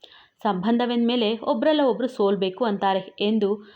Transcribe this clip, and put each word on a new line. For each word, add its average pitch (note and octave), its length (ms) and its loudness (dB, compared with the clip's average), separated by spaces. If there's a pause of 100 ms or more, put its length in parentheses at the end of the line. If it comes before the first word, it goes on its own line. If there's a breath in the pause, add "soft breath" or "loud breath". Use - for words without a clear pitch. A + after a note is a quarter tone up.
(440 loud breath)
ಸಂಬಂಧವೆಂದ್ಮೇಲೆ A#3 920 0
ಒಬ್ರಲ್ಲ D4 440 0
ಒಬ್ರು B3+ 260 0
ಸೋಲ್ಬೇಕು G3 580 0
ಅಂತಾರೆ" G3 540 -2
ಎಂದು G#3 560 0